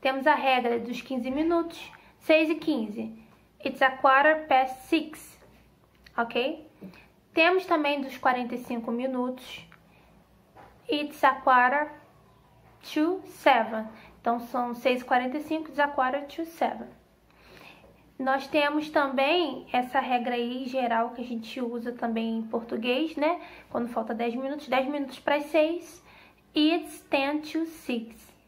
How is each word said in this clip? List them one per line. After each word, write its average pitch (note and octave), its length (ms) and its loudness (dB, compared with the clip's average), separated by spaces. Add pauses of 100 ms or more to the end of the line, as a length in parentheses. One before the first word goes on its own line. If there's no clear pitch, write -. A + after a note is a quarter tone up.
Temos C4+ 240 2
a D4 80 6
regra B3 440 2
dos A#3 220 -8
quinze C4 300 -4
minutos, E4 580 0 (300)
seis D#4+ 300 4
e E4 60 2
quinze. A3+ 640 -4 (460)
It's C4 180 -2
a C4+ 80 6
quarter C#4+ 600 4
past C4 380 2
six, - 520 -2 (760)
ok? A#3+ 520 -2 (640)
Temos F4+ 320 4
também D4 360 0
dos C4+ 160 -8
quarenta B3 360 0
e A#3+ 40 -6
cinco A#3+ 340 -6
minutos. B3+ 760 -4 (1300)
It's D4 320 -4
a C4+ 120 6
quarter C4 540 4 (1040)
to E4+ 340 0
seven. A3 600 2 (320)
Então, A#3+ 220 0
são A#3+ 340 -4
seis B3 260 0
e - 40 -14
quarenta B3+ 320 0
e D4+ 40 -4
cinco, D#4 280 -6
it's - 100 -10
a C#4+ 80 4
quarter C#4+ 400 0
to - 200 -8
seven. - 420 -4 (1300)
Nós C4 260 0
temos D4 440 0
também C#4 840 2
essa B3 300 0
regra B3 340 -2
aí B3 300 -4
geral A#3+ 460 0
que A#3+ 100 -10
a A#3 40 -6
gente A#3+ 360 -8
usa A#3 320 -6
também A3+ 460 -2
em - 20 -6
português, B3 720 -2
né? D#4 240 0 (300)
Quando A#3+ 180 -4
falta A3+ 260 -4
dez A#3 220 -2
minutos, C4+ 320 -6
dez C4 180 2
minutos C#4+ 340 -6
para - 160 2
as D4 100 -2
seis. E4 580 0 (500)
It's D#4 460 2 (100)
ten C#4+ 300 0
to D#4+ 260 -4
six. - 680 -8 (140)